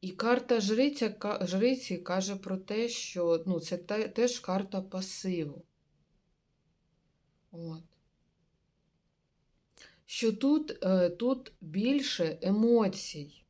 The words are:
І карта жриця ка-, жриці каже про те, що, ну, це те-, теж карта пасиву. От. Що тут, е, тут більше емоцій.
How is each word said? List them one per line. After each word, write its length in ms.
І 80
карта 500
жриця 500
ка-, 360
жриці 520
каже 380
про 200
те, 320
що, 580
ну, 140
це 160
те-, 320
теж 300
карта 440
пасиву. 840
От. 300
Що 260
тут, 520
е, 260
тут 500
більше 840
емоцій. 1080